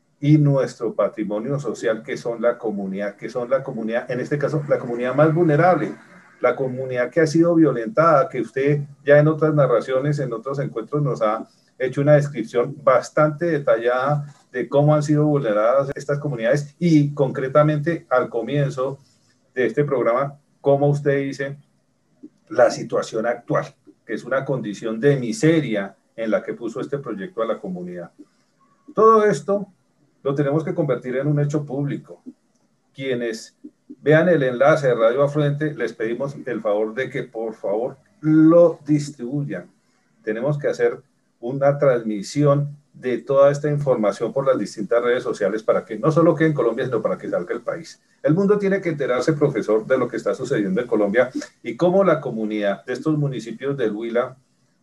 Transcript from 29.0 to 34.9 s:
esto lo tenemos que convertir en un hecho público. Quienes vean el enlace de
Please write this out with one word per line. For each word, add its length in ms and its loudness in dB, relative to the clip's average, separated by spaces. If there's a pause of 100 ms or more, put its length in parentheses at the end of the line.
esto 440 -2 (540)
lo 140 -2
tenemos 300 0
que 80 -6
convertir 420 -4
en 120 -2
un 120 0
hecho 260 -2
público. 560 -8 (720)
Quienes 640 -6 (460)
vean 260 4
el 160 4
enlace 440 2
de 80 4